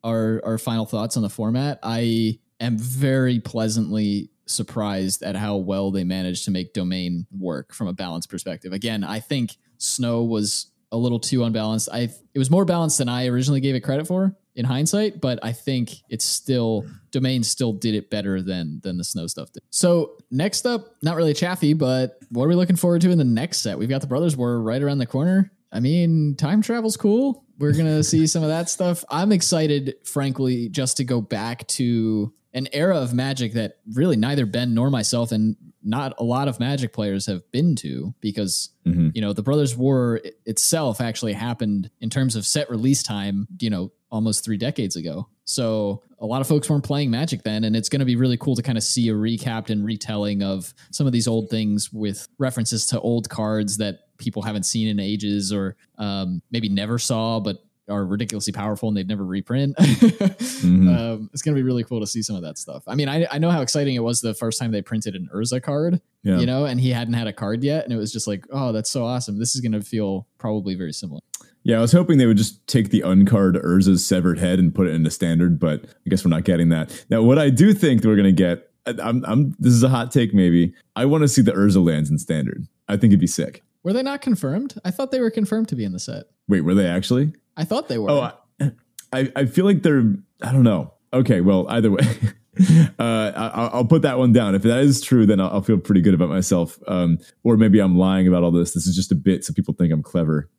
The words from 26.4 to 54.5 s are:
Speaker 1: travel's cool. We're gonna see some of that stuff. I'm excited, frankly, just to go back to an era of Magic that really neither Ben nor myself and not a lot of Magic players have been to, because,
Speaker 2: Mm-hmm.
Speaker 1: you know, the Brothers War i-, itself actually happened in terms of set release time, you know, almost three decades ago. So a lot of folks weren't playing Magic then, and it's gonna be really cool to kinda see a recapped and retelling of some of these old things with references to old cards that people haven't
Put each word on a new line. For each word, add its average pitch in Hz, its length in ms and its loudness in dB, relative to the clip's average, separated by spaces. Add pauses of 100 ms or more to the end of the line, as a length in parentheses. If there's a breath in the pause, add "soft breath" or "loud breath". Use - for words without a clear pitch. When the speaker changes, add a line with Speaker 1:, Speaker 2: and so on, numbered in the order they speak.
Speaker 1:
travel's 226 340 -2
cool. 240 480 0 (140)
We're 147 160 0
gonna 156 280 0
see 160 240 2
some 160 160 -2
of 151 60 -2
that 165 220 -4
stuff. 175 400 -4
I'm 180 220 0
excited, 156 720 0
frankly, 131 680 -4
just 131 260 -4
to 135 80 -2
go 123 160 -2
back 113 480 -8
to 110 640 -2 (220)
an 131 180 -6
era 170 240 0
of 123 160 -2
Magic 127 400 -2
that 110 220 -4 (180)
really 143 240 2
neither 127 300 0
Ben 120 280 -2
nor 123 160 2
myself 117 420 -2
and 110 220 0 (280)
not 127 360 -6
a 120 60 -4
lot 127 240 -2
of 127 100 -6
Magic 131 360 -2
players 101 320 -4
have 92 260 -8
been 147 240 2
to, 71 440 -8
because, 101 500 -4 (160)
Speaker 2:
Mm-hmm. 85 260 2
Speaker 1:
you 113 80 -6
know, 101 140 -2
the 107 80 -6
Brothers 135 340 0
War 123 480 0
i-, - 60 -12 (160)
itself 117 560 -2
actually 113 320 -4
happened 107 560 -4 (100)
in 113 80 -6
terms 131 280 -2
of 101 100 -4
set 147 240 -2
release 127 320 0
time, 101 440 -4 (140)
you 117 80 -2
know, 95 240 -4 (180)
almost 110 340 -2
three 110 120 -4
decades 110 400 -4
ago. 80 320 -10 (160)
So 107 580 -4 (160)
a 113 60 -12
lot 123 160 -4
of 135 80 -2
folks 151 220 0
weren't 147 140 0
playing 143 260 -2
Magic 120 320 -4
then, 107 220 -2
and 110 120 0
it's 110 140 -4
gonna 135 160 0
be 123 100 0
really 123 220 2
cool 127 180 -2
to 117 60 -4
kinda 113 180 -2
see 117 300 0
a - 20 0
recapped 110 560 -4
and 104 160 -2
retelling 104 580 -4
of 95 300 -6 (180 soft breath)
some 147 160 -2
of 127 60 2
these 117 160 0
old 113 220 -2
things 107 420 -2
with 104 340 -8 (120)
references 123 480 -4
to 123 140 -2
old 117 280 -2
cards 107 480 -2
that 104 220 -4 (180)
people 107 260 -8
haven't 104 220 -6